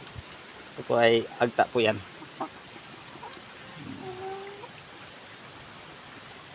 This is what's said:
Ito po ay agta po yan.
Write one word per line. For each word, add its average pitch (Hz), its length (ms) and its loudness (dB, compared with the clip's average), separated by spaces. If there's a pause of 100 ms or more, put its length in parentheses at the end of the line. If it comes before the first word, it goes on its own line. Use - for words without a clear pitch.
(760)
Ito - 140 -8
po 123 80 6
ay 117 260 10 (140)
agta 120 320 6
po 120 160 6
yan. 107 160 6 (4000)